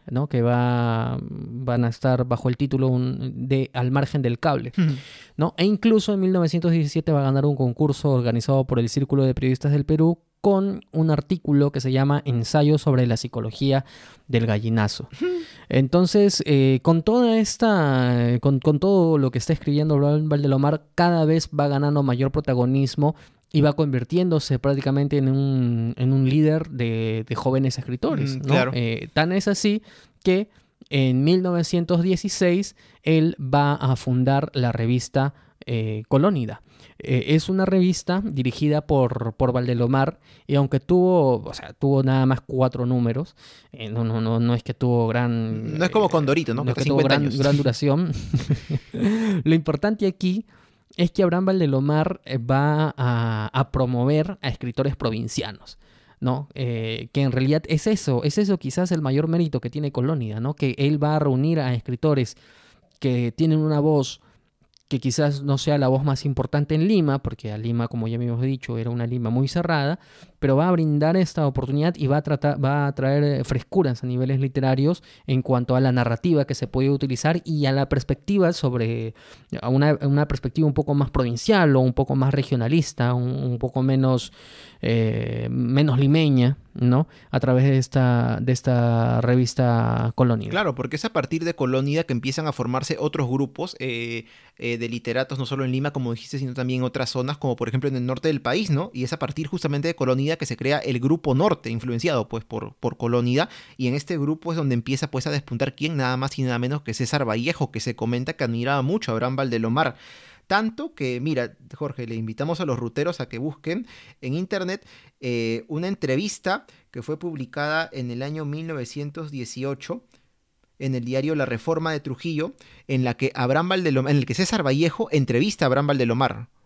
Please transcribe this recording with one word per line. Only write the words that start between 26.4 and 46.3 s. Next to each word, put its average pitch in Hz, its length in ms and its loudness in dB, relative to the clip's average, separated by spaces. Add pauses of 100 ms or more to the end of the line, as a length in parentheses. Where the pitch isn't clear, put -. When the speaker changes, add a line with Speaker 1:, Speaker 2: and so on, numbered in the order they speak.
Speaker 1:
de, 113 600 -2
de 120 60 -6
jóvenes 131 440 0
escritores, 135 580 -4
Speaker 2:
Mm, - 40 -8
Speaker 1:
¿no? 143 40 -8
Speaker 2:
claro. 131 300 2
Speaker 1:
Eh, 117 400 -4
tan 160 180 0
es 196 160 0
así 208 340 0 (400)
que 190 260 2 (420)
en 135 340 2
mil 185 180 4
novecientos 175 600 0
dieciséis 185 720 0 (260)
él 160 380 4
va 143 340 2
a 131 220 0
fundar 131 580 0
la 123 180 0
revista, 123 640 -2 (300)
eh, 110 440 -4
Colónida. 139 540 0 (360)
Eh, 131 360 0
es 156 140 2
una 190 180 0
revista 185 580 2
dirigida 147 600 -2
por, 120 480 0
por 127 180 2
Valdelomar 123 640 0 (280)
y 143 100 -2
aunque 139 240 2
tuvo, 175 600 4
o - 120 -12
sea, - 180 -14
tuvo 139 300 2
nada 131 240 4
más 131 140 2
cuatro 127 440 -2
números, 123 520 0 (360)
eh, 117 180 -12
no, 117 140 -4
no, 113 160 -2
no, 113 200 0
no 117 140 4
es 117 80 -2
que 127 120 -6
tuvo 120 320 2
gran, 113 720 -2
Speaker 2:
No 170 60 0
es 180 60 0
como 214 160 4
Speaker 1:
eh, - 40 0
Speaker 2:
Condorito, 147 420 2